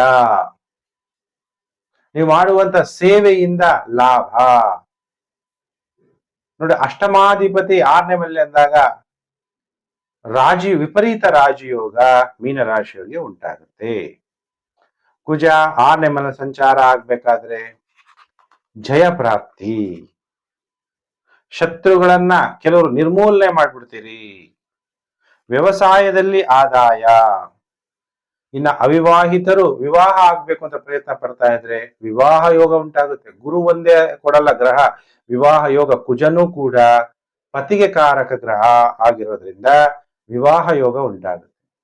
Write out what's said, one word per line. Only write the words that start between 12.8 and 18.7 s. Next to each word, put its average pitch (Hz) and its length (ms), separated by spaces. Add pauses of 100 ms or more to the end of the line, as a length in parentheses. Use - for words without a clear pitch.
ಉಂಟಾಗುತ್ತೆ. 110 800 (1300)
ಕುಜ 151 220 (320)
ಆರನೇ 151 320
ಮನೆ 139 240
ಸಂಚಾರ 135 460
ಆಗ್ಬೇಕಾದ್ರೆ 120 800 (1160)